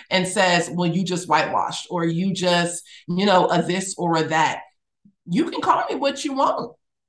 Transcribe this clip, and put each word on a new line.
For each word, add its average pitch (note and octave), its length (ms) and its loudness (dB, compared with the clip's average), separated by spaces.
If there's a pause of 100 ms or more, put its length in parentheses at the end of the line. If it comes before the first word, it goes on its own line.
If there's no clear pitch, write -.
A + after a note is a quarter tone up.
(100)
and F#3 160 2
says, F3+ 440 2
"Well, F3 180 0
you F3 160 0
just E3+ 240 -4
whitewashed," - 600 0
or E3+ 160 -2
"You E3+ 260 0
just, F3 500 0 (260)
you F3+ 180 0
know, F#3 240 6
a E3+ 100 2
this F#3 380 -2
or E3 180 0
a D#3+ 120 2
that." D#3 320 2 (640)
You A#3 240 0
can - 100 -8
call - 300 2
me - 60 -4
what C#4 280 -2
you C#4+ 80 -4
want. C4+ 400 -2 (360)